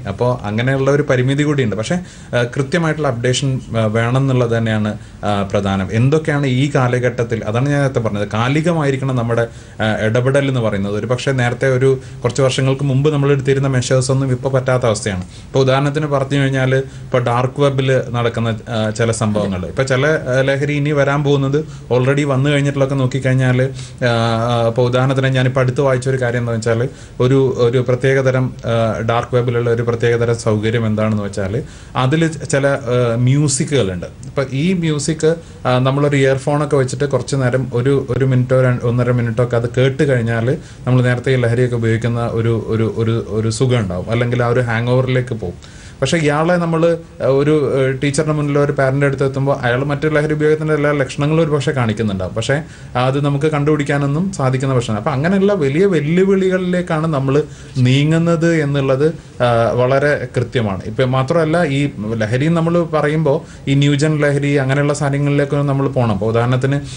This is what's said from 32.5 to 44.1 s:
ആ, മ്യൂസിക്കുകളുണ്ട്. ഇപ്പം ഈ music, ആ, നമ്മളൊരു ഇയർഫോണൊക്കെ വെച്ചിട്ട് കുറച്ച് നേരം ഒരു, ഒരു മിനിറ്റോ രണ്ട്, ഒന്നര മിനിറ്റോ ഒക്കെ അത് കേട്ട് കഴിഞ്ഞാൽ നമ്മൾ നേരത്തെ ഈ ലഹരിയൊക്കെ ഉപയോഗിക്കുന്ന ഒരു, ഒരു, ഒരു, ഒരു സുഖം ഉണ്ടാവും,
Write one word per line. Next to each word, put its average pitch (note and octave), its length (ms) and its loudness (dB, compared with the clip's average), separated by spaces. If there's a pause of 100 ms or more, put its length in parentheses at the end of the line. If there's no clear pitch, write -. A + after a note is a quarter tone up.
ആ, B2 500 0
മ്യൂസിക്കുകളുണ്ട്. B2+ 880 0 (200)
ഇപ്പം C3+ 260 -4
ഈ D#3 200 0
music, D#3+ 600 0 (320)
ആ, B2+ 120 2
നമ്മളൊരു C#3+ 380 2
ഇയർഫോണൊക്കെ C3+ 360 2 (240)
വെച്ചിട്ട് C3 280 0
കുറച്ച് C3+ 320 -2
നേരം C3 380 0
ഒരു, C3 360 0
ഒരു B2+ 140 0
മിനിറ്റോ B2+ 380 2
രണ്ട്, B2 220 2
ഒന്നര A#2+ 260 0
മിനിറ്റോ A#2+ 340 0
ഒക്കെ A#2+ 120 0
അത് A#2 200 -2
കേട്ട് C3+ 260 2
കഴിഞ്ഞാൽ A#2+ 560 0 (280)
നമ്മൾ B2+ 160 4
നേരത്തെ B2 300 0
ഈ C3 40 2
ലഹരിയൊക്കെ A#2+ 400 0
ഉപയോഗിക്കുന്ന A#2 560 0
ഒരു, A2+ 340 0
ഒരു, A2 300 0
ഒരു, A2+ 320 0
ഒരു A2 220 -2
സുഖം B2 280 0
ഉണ്ടാവും, F2+ 320 -4